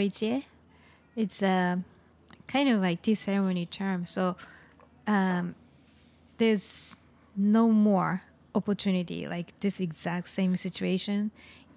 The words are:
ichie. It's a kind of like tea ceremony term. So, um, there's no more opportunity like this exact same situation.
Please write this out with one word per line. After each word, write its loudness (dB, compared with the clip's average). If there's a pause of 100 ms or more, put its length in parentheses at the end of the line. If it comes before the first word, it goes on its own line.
ichie. -4 (720)
It's -4
a 2 (640)
kind 2
of 4
like 0
tea 2
ceremony 0
term. -4
So, -2 (680)
um, 0 (840)
there's 0 (380)
no 4
more 4 (320)
opportunity -2
like -8
this -2
exact -6
same 0
situation. -4 (460)